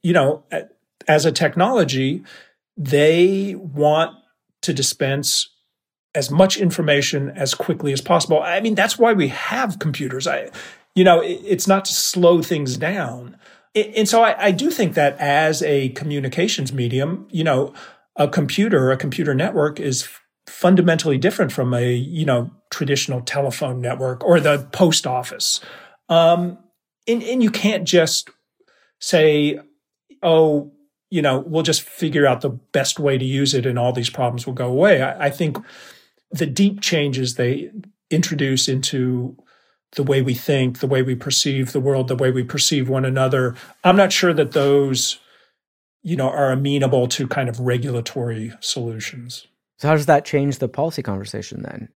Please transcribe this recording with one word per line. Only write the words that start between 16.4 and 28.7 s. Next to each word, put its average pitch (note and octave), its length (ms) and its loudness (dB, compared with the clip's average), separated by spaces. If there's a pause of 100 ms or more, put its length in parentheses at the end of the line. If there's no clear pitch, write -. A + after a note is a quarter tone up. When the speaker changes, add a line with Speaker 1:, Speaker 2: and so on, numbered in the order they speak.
Speaker 1:
medium, C3 580 -4
you D#3+ 140 -4
know, C#3+ 300 0 (420)
a C#3+ 140 2
computer, D3+ 640 2
a C3 60 0
computer C#3+ 380 -2
network D3+ 440 0
is C3+ 240 -4
f-, - 180 -18 (260)
fundamentally E3 680 2
different D#3+ 340 0
from B2+ 220 -2
a, B2 200 0
you D3 320 -4
know, B2 240 0 (220)
traditional C3+ 500 -2
telephone B2+ 600 -4
network B2+ 420 -6
or E3+ 160 6
the D3 320 0
post E3 340 2
office. - 540 -4 (480)
Um, E3+ 500 4 (500)
and, A#3 140 0
and B3 220 0
you G#3+ 80 2
can't G3+ 340 -2
just - 440 0 (680)